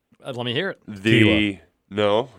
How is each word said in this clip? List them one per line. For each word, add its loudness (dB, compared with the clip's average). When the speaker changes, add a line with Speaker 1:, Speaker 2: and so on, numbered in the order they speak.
Speaker 1:
Uh, -12
let -8
me -6
hear -4
it. -14
Speaker 2:
The, 2
Speaker 3:
Tequila. 2
Speaker 2:
no, 0